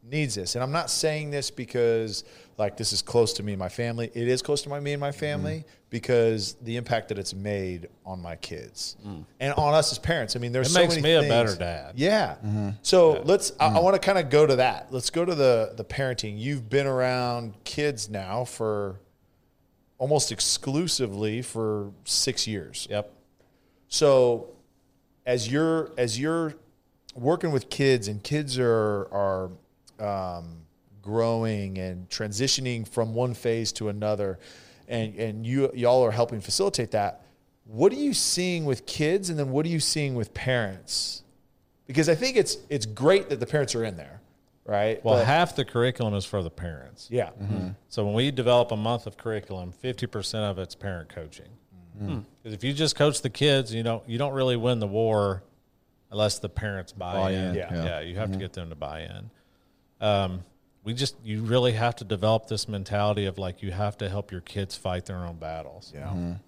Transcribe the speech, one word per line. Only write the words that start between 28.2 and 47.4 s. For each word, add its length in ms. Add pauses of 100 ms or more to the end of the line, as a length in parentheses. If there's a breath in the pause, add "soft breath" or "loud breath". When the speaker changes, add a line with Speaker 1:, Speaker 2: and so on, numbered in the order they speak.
Speaker 1:
kids 360
are, 540
are, 380 (500)
um, 580 (440)
growing 760
and 300
transitioning 800
from 260
one 200
phase 380
to 160
another, 500 (500 loud breath)
and, 280
and 300
you, 280
y'all 300
are 60
helping 300
facilitate 520
that, 300 (420 soft breath)
what 280
are 40
you 180
seeing 500
with 220
kids, 440
and 80
then 120
what 160
are 20
you 120
seeing 340
with 200
parents? 880 (640)
Because 220
I 60
think 220
it's, 200 (120)
it's 180
great 440
that 100
the 60
parents 280
are 100
in 120
there, 240 (440)
right? 400
Speaker 4:
Well, 120
Speaker 1:
But 100
Speaker 4:
half 300
the 80
curriculum 500
is 100
for 180
the 80
parents. 600
Speaker 1:
Yeah. 200 (100)